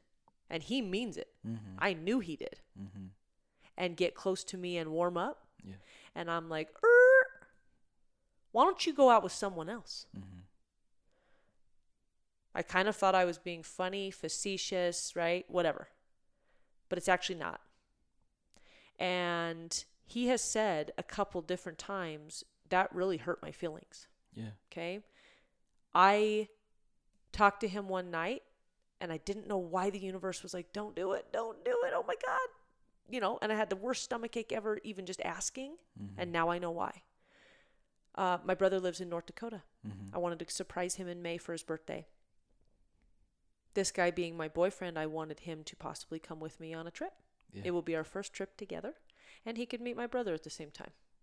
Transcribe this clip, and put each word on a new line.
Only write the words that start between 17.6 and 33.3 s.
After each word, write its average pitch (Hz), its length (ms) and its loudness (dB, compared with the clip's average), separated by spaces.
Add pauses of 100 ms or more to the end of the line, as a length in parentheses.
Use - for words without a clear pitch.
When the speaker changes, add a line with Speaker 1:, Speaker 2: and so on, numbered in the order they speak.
Speaker 1:
And 170 840 -2 (220)
he 240 220 -2
has 247 140 4
said 190 560 2
a - 60 -6
couple - 380 -4
different 180 360 -6
times, 160 640 -8 (260)
"That 185 240 4
really 180 260 0
hurt 165 240 -4
my 156 100 -10
feelings." - 560 -10 (260)
Speaker 2:
Yeah. 110 160 -8 (220)
Speaker 1:
Okay? 175 280 -6 (920)
I 214 540 8 (840)
talked 202 280 6
to 220 80 0
him 196 200 -4
one 185 220 -2
night, 170 320 -2 (580)
and 175 120 -4
I 160 60 -4
didn't 202 280 -6
know 202 120 0
why 180 320 0
the 196 100 -6
universe 190 420 -6
was 180 120 -12
like, 180 180 -8
"Don't 208 240 -8
do 185 160 0
it, - 200 -4
don't 226 320 -4
do 494 120 2 (100)
it, 523 80 0
oh - 140 0
my - 60 0 (100)
God." 508 240 0 (640)
You 247 100 -4
know, 214 200 0